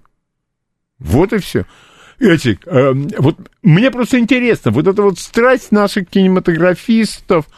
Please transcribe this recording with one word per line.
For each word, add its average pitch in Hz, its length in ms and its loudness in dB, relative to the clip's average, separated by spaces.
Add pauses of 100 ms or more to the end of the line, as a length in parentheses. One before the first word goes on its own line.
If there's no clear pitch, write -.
(1000)
Вот 135 340 0
и 226 60 -2
все. 107 240 -6 (560)
Эти, 165 460 0
эм, 135 420 0 (100)
вот 151 200 0 (260)
мне 254 280 4
просто 247 280 -2
интересно, 233 520 0
вот 147 160 0
эта 196 140 0
вот 196 180 0
страсть - 520 -2
наших 208 380 -2
кинематографистов 185 1400 0 (120)